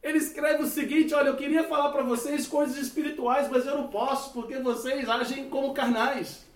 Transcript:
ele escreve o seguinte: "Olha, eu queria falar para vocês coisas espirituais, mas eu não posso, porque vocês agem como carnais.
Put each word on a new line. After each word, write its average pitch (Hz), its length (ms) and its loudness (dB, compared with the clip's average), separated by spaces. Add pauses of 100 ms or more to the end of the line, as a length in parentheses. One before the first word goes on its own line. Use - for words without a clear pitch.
ele 311 140 0
escreve 294 460 0
o - 40 0
seguinte: 294 460 2
"Olha, 277 160 4
eu 254 80 0
queria 302 260 2
falar 285 280 2
para 269 120 0
vocês 240 420 0
coisas 285 300 0
espirituais, 285 760 0
mas 254 160 2
eu 285 120 -2
não 262 100 -2
posso, 254 460 -2
porque 233 260 -6
vocês 254 480 -2
agem 247 420 -2
como 277 240 -2
carnais. 240 720 0 (100)